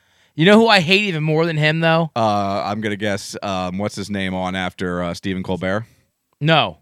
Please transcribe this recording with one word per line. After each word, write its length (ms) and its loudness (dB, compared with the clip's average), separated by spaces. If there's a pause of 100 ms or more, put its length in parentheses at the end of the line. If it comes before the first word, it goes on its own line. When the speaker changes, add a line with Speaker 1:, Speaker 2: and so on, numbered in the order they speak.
(360)
Speaker 1:
You 100 2
know 140 8
who 80 6
I 120 6
hate 260 2
even 180 -2
more 240 2
than 100 -2
him, 220 2
though? 360 2
Speaker 2:
Uh, 480 0
I'm 180 -4
gonna 140 -2
guess, 460 -4
um, 380 -4
what's 160 -4
his 160 -8
name 240 -4
on 200 -4
after, 460 -4
uh, 140 -4
Stephen 260 -4
Colbert? 460 -4 (520)
Speaker 1:
No, 420 0